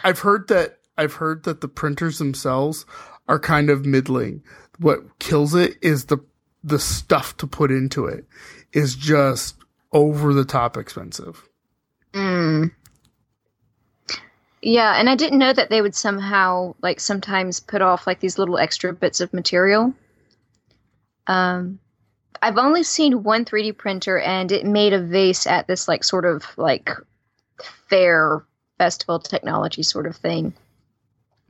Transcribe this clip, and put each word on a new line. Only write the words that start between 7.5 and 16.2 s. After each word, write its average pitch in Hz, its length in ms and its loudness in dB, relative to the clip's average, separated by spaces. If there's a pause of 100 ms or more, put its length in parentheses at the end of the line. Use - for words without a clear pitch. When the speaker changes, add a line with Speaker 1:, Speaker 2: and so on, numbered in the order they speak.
Speaker 1:
into 131 340 -2
it - 200 -10 (480)
is 139 220 0
just 139 600 0 (360)
over 147 420 4
the 135 120 2
top 120 300 -2
expensive. - 720 -14 (640)
Speaker 2:
Mm. 170 580 0 (1900)
Yeah, 226 380 2
and 240 100 4
I 262 60 4
didn't 277 240 2
know 262 140 4
that - 160 0
they 220 120 2
would 202 140 -2
somehow, 196 880 0